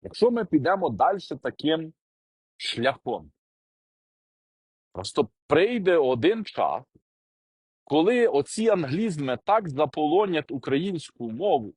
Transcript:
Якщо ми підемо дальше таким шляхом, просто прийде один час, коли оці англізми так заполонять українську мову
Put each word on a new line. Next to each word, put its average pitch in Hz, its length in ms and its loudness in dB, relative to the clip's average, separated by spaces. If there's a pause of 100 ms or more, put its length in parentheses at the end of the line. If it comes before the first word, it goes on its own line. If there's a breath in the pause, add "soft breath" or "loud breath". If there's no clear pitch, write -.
Якщо - 300 0
ми 233 140 0
підемо 165 440 0
дальше 156 460 0
таким 160 580 -4 (640)
шляхом, 117 720 -4 (1600)
просто 98 380 -4 (180)
прийде 185 500 2
один 147 480 2
час, 92 380 -4 (1000)
коли 214 440 2
оці 175 420 0
англізми 151 760 0
так 202 240 0
заполонять 151 840 0
українську 139 800 -4
мову 131 460 -2